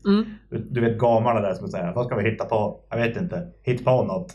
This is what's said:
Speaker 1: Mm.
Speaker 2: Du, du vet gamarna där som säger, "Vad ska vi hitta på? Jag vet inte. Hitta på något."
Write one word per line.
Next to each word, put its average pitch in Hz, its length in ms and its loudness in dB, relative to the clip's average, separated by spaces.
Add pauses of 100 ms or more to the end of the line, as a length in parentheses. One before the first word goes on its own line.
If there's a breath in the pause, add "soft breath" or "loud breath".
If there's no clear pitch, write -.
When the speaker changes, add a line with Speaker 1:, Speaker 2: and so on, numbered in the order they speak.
Speaker 1:
Mm. 202 180 4 (260 loud breath)
Speaker 2:
Du, 123 80 -6 (120)
du 123 100 -2
vet 113 180 2
gamarna 117 420 4
där 95 140 0
som 92 140 -8
säger, 87 240 -4
"Vad 120 140 -2
ska 127 100 -4
vi 110 140 0
hitta - 140 -4
på? 104 360 -2 (100)
Jag 113 60 -4
vet 113 200 0
inte. 87 320 -4 (140)
Hitta - 220 -2
på 127 200 4
något." 92 300 -4